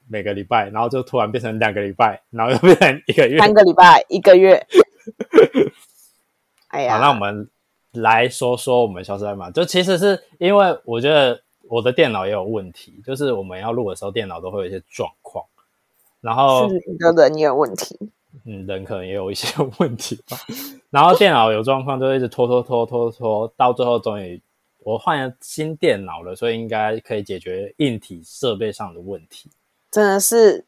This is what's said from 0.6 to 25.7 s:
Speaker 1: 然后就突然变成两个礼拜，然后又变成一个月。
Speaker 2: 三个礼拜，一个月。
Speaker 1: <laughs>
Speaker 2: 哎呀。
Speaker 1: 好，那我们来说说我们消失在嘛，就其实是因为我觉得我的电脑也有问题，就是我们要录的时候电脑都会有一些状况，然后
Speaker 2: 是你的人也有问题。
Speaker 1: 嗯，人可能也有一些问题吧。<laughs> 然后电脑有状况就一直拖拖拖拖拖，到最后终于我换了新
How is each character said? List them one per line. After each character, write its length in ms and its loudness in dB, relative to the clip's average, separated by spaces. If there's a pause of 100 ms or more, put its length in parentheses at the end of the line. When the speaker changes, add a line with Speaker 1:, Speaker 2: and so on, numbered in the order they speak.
Speaker 1:
然 120 -6
后 80 -2
就 140 -4
突 160 -4
然 120 -2
变 100 -6
成 180 -6
两 140 0
个 80 -4
礼 100 -6
拜， 300 0 (100)
然 140 -4
后 60 0
又 80 2
变 180 8
成 300 2
一 60 -4
个 140 4
月。 120 0
Speaker 2:
三 140 4
个 100 8
礼 100 4
拜， 360 8
一 100 -4
个 160 8
月。 300 6 (960)
Speaker 1:
<laughs> 1080 -10
Speaker 2:
哎 120 -8
呀。 140 -2
Speaker 1:
好， 60 -2
那 80 4
我 40 4
们 340 -8 (460)
来 340 2
说 300 -4
说 240 0
我 60 0
们 160 -12
消 140 -10
失 60 -12
在 120 -8
嘛， 160 -14
就 120 -2
其 200 -2
实 140 -2
是 240 0 (180)
因 160 0
为 300 2
我 140 -6
觉 100 0
得 300 2 (300)
我 120 -2
的 120 0
电 180 2
脑 140 -4
也 60 -4
有 120 -4
问 280 -8
题， 340 -20
就 100 -10
是 160 -4
我 120 -6
们 180 -14
要 100 -6
录 180 -6
的 60 -10
时 80 -14
候 80 -10
电 160 -6
脑 140 -14
都 80 -12
会 120 -8
有 40 -8
一 40 -10
些 200 -12
状 220 -10 (100)
况， 240 -16 (760)
然 120 -6
后 360 2
Speaker 2:
是 60 -4 (120)
你 100 -12
的 140 2 (120)
人 120 0
也 80 -2
有 100 0
问 220 -2
题。 340 -14 (360)
Speaker 1:
嗯， 200 -16
人 200 -10
可 100 -10
能 100 -10
也 80 -10
有 160 -8
一 60 -10
些 260 -8 (160)
问 200 -2
题 180 -12 (140)
吧。 80 -14 (260)
<laughs> 260 -20
然 140 4
后 140 6
电 160 4
脑 180 4
有 100 -2
状 220 -2
况 160 -6
就 160 0
一 40 -2
直 100 -4
拖 180 -2
拖 160 0
拖 220 -4
拖 260 -4
拖， 460 -4
到 160 0
最 120 -4
后 140 0
终 220 -8
于 200 -16 (380)
我 180 -6
换 300 -4
了 140 -14
新 340 -10